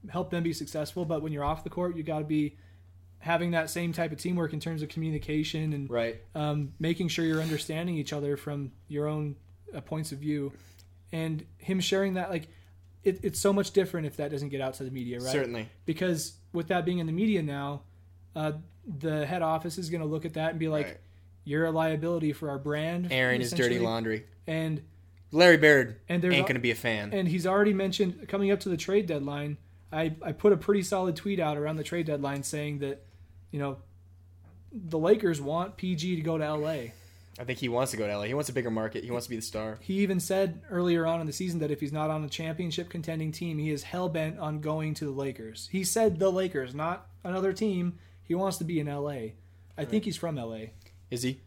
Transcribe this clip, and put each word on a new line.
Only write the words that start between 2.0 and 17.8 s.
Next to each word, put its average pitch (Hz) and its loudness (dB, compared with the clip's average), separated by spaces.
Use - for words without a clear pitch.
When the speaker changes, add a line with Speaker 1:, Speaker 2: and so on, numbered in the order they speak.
Speaker 1:
gotta 156 -2
be 151 2
having 170 0
that 160 2
same 170 -2
type 165 0
of 143 -6
teamwork 175 0
in 151 -4
terms 160 -4
of 151 -4
communication 156 -2
and 139 -4
Speaker 2:
Right. 117 0
Speaker 1:
um, 151 -2
making 170 0
sure 165 0
you're 160 2
understanding 160 -2
each 147 -2
other 143 0
from 143 -6
your 147 -2
own, 151 -2
uh, 143 -8
points 156 -6
of 139 -8
view. 147 -2
And 160 -4
him 190 -2
sharing 190 2
that, 180 -4
like, 165 -4
it, 190 2
it's - -2
so 196 4
much 196 2
different 180 2
if 139 -8
that 143 -2
doesn't 143 -4
get 135 -4
out 131 -2
to 143 -10
the 131 -6
media, 120 -6
right? 127 -2
Speaker 2:
Certainly. 120 0
Speaker 1:
Because 165 0
with 165 -2
that 175 2
being 180 0
in 160 -2
the 160 -2
media 196 4
now, 143 -4